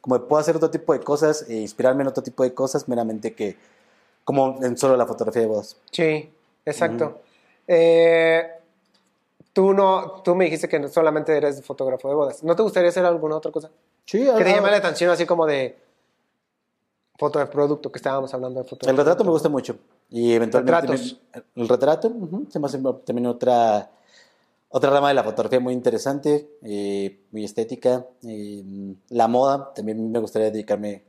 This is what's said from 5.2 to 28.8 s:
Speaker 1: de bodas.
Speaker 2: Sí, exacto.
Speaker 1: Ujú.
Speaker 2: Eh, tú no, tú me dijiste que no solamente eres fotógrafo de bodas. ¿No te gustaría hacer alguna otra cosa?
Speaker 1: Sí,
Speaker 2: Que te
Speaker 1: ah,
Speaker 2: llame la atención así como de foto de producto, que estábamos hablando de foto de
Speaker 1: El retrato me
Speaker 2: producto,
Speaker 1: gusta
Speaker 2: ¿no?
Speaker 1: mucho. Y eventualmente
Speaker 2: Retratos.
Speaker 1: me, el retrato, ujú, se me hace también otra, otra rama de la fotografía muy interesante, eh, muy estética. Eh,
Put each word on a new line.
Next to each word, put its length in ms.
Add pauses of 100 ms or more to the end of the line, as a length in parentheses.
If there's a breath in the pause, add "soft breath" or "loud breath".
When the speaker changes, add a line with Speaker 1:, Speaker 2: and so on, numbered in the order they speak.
Speaker 1:
de 60
bodas. 280 (160)
Speaker 2:
Sí, 400 (340)
exacto. 400
Speaker 1:
Ujú. 100 (520 soft breath)
Speaker 2:
Eh, 800 (1040)
tú 200
no, 500
tú 120
me 100
dijiste 240
que 100
no 80
solamente 480
eres 300
fotógrafo 440
de 60
bodas. 280
¿No 120
te 60
gustaría 280
hacer 160
alguna 320
otra 140
cosa? 200 (340)
Speaker 1:
Sí, 140
Speaker 2:
Que 240
te 80
Speaker 1:
ah, 60
Speaker 2:
llame 140
la 60
atención 320
así 160
como 220
de 280 (1400)
foto 220
de 80
producto, 440
que 60
estábamos 360
hablando 280
de 80
foto 160
de 60
Speaker 1:
El 60
retrato 260
me 60
Speaker 2:
producto, 200
Speaker 1:
gusta 0
Speaker 2:
¿no? 40
Speaker 1:
mucho. 240 (320)
Y 240
eventualmente 480
Speaker 2:
Retratos. 400 (340)
Speaker 1:
me, 80
el 40
retrato, 400
ujú, 420
se 100
me 80
hace 120 (260)
también 220
otra, 640 (800 soft breath)
otra 200
rama 200
de 60
la 80
fotografía 360
muy 140
interesante, 720 (160)
eh, 560 (120)
muy 120
estética. 640 (200)
Eh, 380 (460)